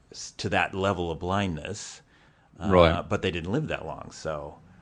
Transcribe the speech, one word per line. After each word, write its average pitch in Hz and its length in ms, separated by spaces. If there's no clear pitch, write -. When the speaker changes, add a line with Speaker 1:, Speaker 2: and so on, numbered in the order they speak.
Speaker 1:
s-, - 260
to 107 120
that 90 240
level 95 380
of 80 80
blindness. 92 840
Uh, 85 100
Speaker 2:
Right. 85 380
Speaker 1:
but 101 140
they 98 80
didn't 85 220
live 151 160
that 71 180
long. 71 240
So, 76 480